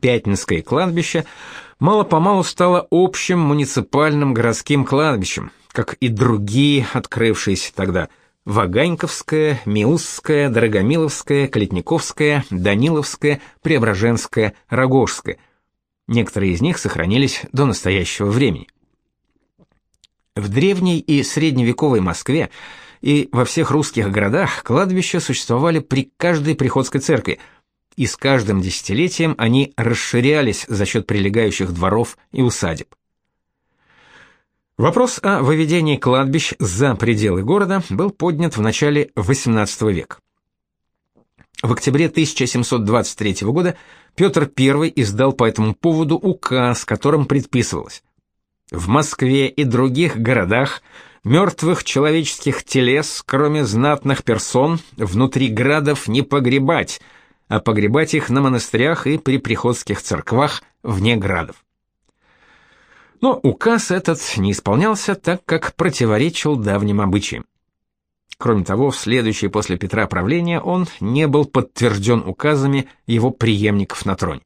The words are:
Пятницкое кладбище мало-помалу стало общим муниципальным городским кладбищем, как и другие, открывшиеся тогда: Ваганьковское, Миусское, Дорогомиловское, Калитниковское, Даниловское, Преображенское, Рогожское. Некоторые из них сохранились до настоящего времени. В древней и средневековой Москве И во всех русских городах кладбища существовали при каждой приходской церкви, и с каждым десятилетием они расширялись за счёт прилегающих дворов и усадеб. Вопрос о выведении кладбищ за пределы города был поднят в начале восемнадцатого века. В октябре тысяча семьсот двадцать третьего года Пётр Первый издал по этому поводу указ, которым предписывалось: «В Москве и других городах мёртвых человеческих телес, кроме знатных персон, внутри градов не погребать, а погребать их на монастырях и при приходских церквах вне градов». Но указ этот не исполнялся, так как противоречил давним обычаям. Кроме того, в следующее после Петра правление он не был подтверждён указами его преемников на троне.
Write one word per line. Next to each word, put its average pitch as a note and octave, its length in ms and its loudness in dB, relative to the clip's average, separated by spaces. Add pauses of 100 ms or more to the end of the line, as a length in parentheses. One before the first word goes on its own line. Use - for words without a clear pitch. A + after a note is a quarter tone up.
Пятницкое G2+ 600 0
кладбище E3 640 -2 (540)
мало-помалу F#3+ 640 2
стало F3+ 480 0
общим F3+ 480 2
муниципальным D3 960 0
городским A#2 500 0
кладбищем, C3+ 680 -2 (160)
как - 260 -4
и B2+ 140 -2
другие, A#2 840 2
открывшиеся A2 800 -2
тогда: F#2 360 -2 (360)
Ваганьковское, D3 1200 -2
Миусское, C#3+ 800 0
Дорогомиловское, A2+ 1000 0
Калитниковское, C#3 1040 -2
Даниловское, C#3 880 0 (220)
Преображенское, A2+ 920 0 (140)
Рогожское. C3 720 0 (720)
Некоторые G2 460 0
из E2+ 60 -4
них - 160 0
сохранились G#2 640 -2 (100)
до C3+ 140 2
настоящего G2 600 -2
времени. A2+ 380 0 (1700)
В G2+ 140 -6
древней F3+ 500 2
и C#3+ 240 2
средневековой C3 800 2
Москве G2 500 -2 (500)
И C#3+ 320 2
во B2+ 120 2
всех D#3+ 260 -2
русских A#2+ 400 0
городах G#2 520 0
кладбища F#3 580 0
существовали C#3+ 580 0
при C3 380 -2
каждой D#3+ 380 0
приходской C3 460 0
церкви, C3+ 380 0 (580)
и C3+ 100 0
с - 100 -4
каждым A2 440 2
десятилетием D3+ 800 -2
они A#2+ 380 2
расширялись A#2+ 920 0
за G2+ 160 0
счёт G#2 220 -2
прилегающих G2+ 680 0
дворов F#2+ 460 -2 (120)
и - 120 -2
усадеб. F2+ 520 -2 (1800)
Вопрос E3+ 460 2
о G3 200 2
выведении D#3 540 2
кладбищ C3+ 640 0
за A#2 360 0
пределы G#2 480 0
города F#3+ 480 0
был G3 200 0
поднят E3 460 -2
в G#2+ 60 -2
начале D3 520 0
восемнадцатого A2 760 0
века. - 280 -6 (1400)
В A#2+ 100 0
октябре C#3+ 360 2
тысяча D3 380 -2
семьсот A#2+ 380 -2
двадцать G#2+ 340 0
третьего G2+ 340 -2
года F3 240 -2 (380)
Пётр E3+ 320 2
Первый C#3 480 2
издал B2 380 2
по B2+ 140 0
этому G#2+ 280 0
поводу D#3+ 420 0
указ, B2+ 720 -2
которым C#3 400 2
предписывалось: - 760 -2 (680)
«В E2+ 180 -6
Москве C3+ 600 2
и D3 160 -2
других C3 520 0
городах A2+ 640 0 (420)
мёртвых E3 600 2
человеческих D3 800 0
телес, C3+ 640 0
кроме D3 400 0
знатных C3+ 580 0
персон, D3 560 0 (160)
внутри B2 520 0
градов C#3 600 0
не A#2+ 140 2
погребать, C3+ 800 0 (460)
а G#2+ 120 0
погребать A2+ 540 0
их D3 160 -2
на B2+ 100 2
монастырях C3 680 0
и D#3 120 0
при C3+ 180 0
приходских - 640 -2
церквах A2 640 -2 (200)
вне A2 340 0
градов». F#2 400 -4 (1600)
Но B3+ 140 4
указ A3+ 560 0
этот F3+ 280 0 (200)
не G3+ 140 2
исполнялся, G3 640 0
так F3+ 300 -4
как - 300 -4
противоречил B2+ 840 0
давним G#2 460 0
обычаям. G2+ 420 -2 (920)
Кроме G#2+ 260 0
того, A#2+ 260 0
в B2+ 60 -8
следующее A2 540 -2
после F#2+ 260 -2
Петра G2+ 300 -2
правление E3 520 -2
он F3+ 300 -2 (120)
не B2+ 260 0
был D3 180 2
подтверждён A#2 800 0
указами C#3 640 0 (180)
его A#2 240 2
преемников G#2+ 760 0
на G2 100 -2
троне. D#2 300 -6